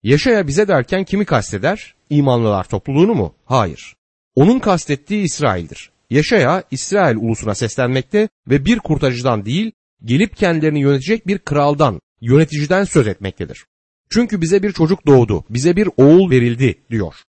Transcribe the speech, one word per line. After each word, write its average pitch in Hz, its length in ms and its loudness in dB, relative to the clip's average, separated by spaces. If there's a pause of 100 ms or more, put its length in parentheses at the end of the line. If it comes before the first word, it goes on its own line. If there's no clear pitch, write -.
Yeşaya 175 440 2
bize 170 200 0
derken 185 360 -2
kimi 196 220 -2
kasteder? 127 680 -4 (140)
İmanlılar 120 540 0
topluluğunu 151 520 -2
mu? 95 200 -4 (100)
Hayır. 107 500 -4 (400)
Onun 202 240 4
kastettiği 190 640 -4
İsrail'dir. 101 680 -6 (180)
Yeşaya 151 640 0
İsrail 170 440 -2
ulusuna 107 400 -4
seslenmekte 131 720 -2 (180)
ve 135 180 0
bir 226 140 2
kurtarıcıdan 123 680 -2
değil, 185 260 -4 (320)
gelip 127 340 0
kendilerini 156 440 0
yönetecek 139 460 0
bir 196 120 -2
kraldan, 143 600 0 (200)
yöneticiden 151 600 0
söz 147 240 0
etmektedir. - 580 -10 (440)
"Çünkü 214 320 -2
bize 180 220 0
bir 202 80 -4
çocuk 160 360 -2
doğdu, 117 420 4
bize 135 260 0
bir 208 220 0
oğul 165 320 6
verildi." 120 600 0
diyor. 104 260 -4 (140)